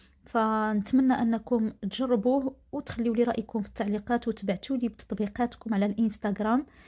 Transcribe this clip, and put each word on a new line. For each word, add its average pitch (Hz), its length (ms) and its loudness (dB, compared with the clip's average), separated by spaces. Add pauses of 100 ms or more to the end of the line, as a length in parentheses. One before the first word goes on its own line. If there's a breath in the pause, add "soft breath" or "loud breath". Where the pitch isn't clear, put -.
(260 soft breath)
فنتمنى 220 880 2
انكم 226 560 0
تجربوه 247 880 0 (160)
وتخليوا 233 440 -2
لي 240 80 4
رايكم 226 380 -2
في 202 60 -8
التعليقات 208 600 -2
وتبعتوا 214 500 -4
لي 240 100 -2
بتطبيقاتكم 214 840 -4
على 196 120 2
الانستغرام. 214 800 0 (220 loud breath)